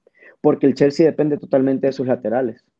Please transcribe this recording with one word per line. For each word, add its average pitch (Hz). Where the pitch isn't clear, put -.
Porque 147
el 135
Chelsea 143
depende 147
totalmente 135
de 131
sus 127
laterales. 117